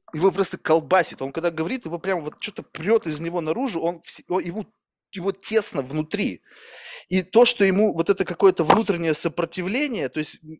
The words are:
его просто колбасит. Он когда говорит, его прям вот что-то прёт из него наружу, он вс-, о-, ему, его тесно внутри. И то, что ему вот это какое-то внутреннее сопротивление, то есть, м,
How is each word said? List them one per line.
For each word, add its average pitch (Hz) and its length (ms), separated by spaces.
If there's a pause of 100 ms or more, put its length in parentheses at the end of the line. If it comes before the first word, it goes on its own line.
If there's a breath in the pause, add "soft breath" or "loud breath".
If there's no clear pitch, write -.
(140)
его 165 180
просто 180 260
колбасит. 160 640
Он 139 100
когда 165 180
говорит, 165 360
его 165 120
прям 180 240
вот 147 180
что-то - 220
прёт 202 440
из 151 140
него 170 200
наружу, 175 400
он 170 220
вс-, - 260
о-, 180 120
ему, 180 260 (460)
его 190 200
тесно 208 500
внутри. 151 600 (640 loud breath)
И 185 140
то, 240 220
что 233 200
ему 190 300
вот 165 160
это 185 140
какое-то 185 400
внутреннее 170 500
сопротивление, 180 920
то 156 120
есть, - 240
м, 156 160